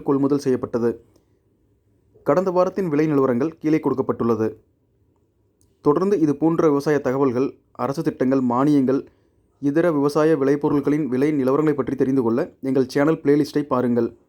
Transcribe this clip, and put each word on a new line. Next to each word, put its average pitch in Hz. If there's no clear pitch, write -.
கொள்முதல் 139
செய்யப்பட்டது. 123
கடந்த 190
வாரத்தின் 185
விலை 151
நிலவரங்கள் 135
கீழே 156
கொடுக்கப்பட்டுள்ளது. 117
தொடர்ந்து 185
இது 143
போன்ற 165
விவசாய 143
தகவல்கள், 131
அரசு 139
திட்டங்கள், 135
மானியங்கள், 135
இதர 165
விவசாய 151
விளைபொருட்களின் 143
விலை 143
நிலவரங்களை 143
பற்றி 127
தெரிந்து 127
கொள்ள 127
எங்கள் 131
சேனல் 156
பிளேலிஸ்ட்டை 143
பாருங்கள். 120